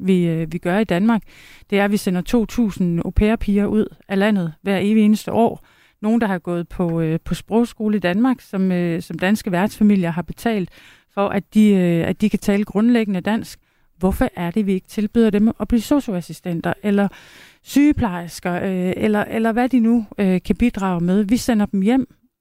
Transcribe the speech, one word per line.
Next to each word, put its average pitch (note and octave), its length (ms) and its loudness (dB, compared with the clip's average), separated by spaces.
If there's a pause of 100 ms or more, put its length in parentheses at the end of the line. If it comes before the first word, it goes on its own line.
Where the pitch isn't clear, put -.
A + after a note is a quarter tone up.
vi, F3+ 260 2
øh, D#3+ 260 -4
vi F3 60 -8
gør F3 200 -2
i A3 60 0
Danmark, G3+ 380 2 (480)
det G3+ 100 2
er, G3 40 2
at G3+ 60 0
vi G#3 60 2
sender F3+ 240 -2
to A3 260 0
tusind F3+ 580 -2
au - 60 -6
pair-piger G#3 560 0
ud G#3+ 200 0 (220)
af G3 100 -2
landet G3 340 0 (100)
hver F#3+ 160 -2
evig G#3+ 260 2
eneste G#3+ 280 2
år. - 320 0 (380)
Nogen, A3+ 180 2
der A#3 60 4
har F#3+ 120 -2
gået F3 300 -4
på, E3 320 -2
øh, D#3+ 240 0
på - 100 -4
sprogskole G#3+ 600 -2
i G3 40 -2
Danmark, G#3 400 0
som, F#3+ 320 -2
øh, F3 300 -2
som - 160 -12
danske G3 340 0
værtsfamilier F#3+ 580 2
har E3 120 -4
betalt G#3 480 -4 (440)
for, G3+ 140 -2
at - 260 -6
de, G#3+ 140 6
øh, F3 400 2
at - 120 -4
de G#3+ 100 0
kan G3+ 80 -2
tale G3+ 260 -2
grundlæggende G#3+ 560 0
dansk. - 380 -4 (400)
Hvorfor C3+ 380 0
er F3 140 -4
det, G#3+ 160 -2
vi G3 60 0
ikke F#3 160 -4
tilbyder A3 420 0
dem G#3 200 2 (100)
at G#3+ 80 -4
blive A#3 120 2
sosu-assistenter, F3 920 -4 (100)
eller G3+ 260 0 (540)
sygeplejersker, F#3 920 0
øh, F#3 420 -2
eller, G#3 280 0
eller A3+ 280 -2
hvad B3 160 0
de B3 120 2
nu, A3+ 260 2 (120)
øh, F#3 260 2
kan G3 120 0
bidrage F#3+ 440 -2
med? F#3 220 2
Vi G#3 140 0
sender G#3+ 300 0
dem G3 160 -4
hjem B3 240 2 (340)